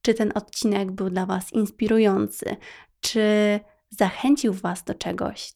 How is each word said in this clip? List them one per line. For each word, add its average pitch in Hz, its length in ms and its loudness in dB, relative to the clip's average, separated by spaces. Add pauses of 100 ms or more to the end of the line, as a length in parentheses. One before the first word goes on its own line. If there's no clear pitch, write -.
czy 220 120 4
ten 220 200 0
odcinek 202 580 -2
był 190 180 -4
dla 185 160 -2
was 185 260 -4
inspirujący, 214 1040 2 (440)
czy 208 600 2 (300)
zachęcił 233 640 2
was 185 320 -6
do - 100 -6
czegoś, - 600 -6